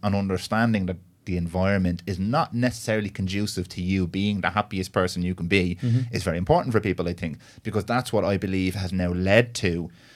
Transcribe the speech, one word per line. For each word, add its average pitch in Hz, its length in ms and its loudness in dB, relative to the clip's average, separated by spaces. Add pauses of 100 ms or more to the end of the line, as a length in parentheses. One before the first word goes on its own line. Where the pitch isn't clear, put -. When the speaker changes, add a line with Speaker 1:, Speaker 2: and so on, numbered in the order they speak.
Speaker 1:
an 101 120 0
understanding 101 720 0
that 90 100 -4 (300)
the 92 100 -2
environment 90 720 2
is 95 120 -4
not 110 360 0
necessarily 113 560 -2
conducive 95 600 -4
to 90 120 -8
you 92 240 2
being 98 340 0
the 85 100 0
happiest 95 420 -2
person 90 300 0
you 90 120 -2
can 85 140 -6
be 90 340 2
Speaker 2:
Mm-hmm. 117 320 0
Speaker 1:
is - 80 -4
very 85 160 0
important 131 340 2
for 110 80 2
people, 90 280 0
I 87 60 -2
think, 78 240 -6 (240)
because 104 220 -4
that's 123 280 -2
what 104 120 2
I 98 120 2
believe 92 380 -2
has 95 180 -6
now 90 200 0
led 98 440 4
to, 85 340 -2 (260)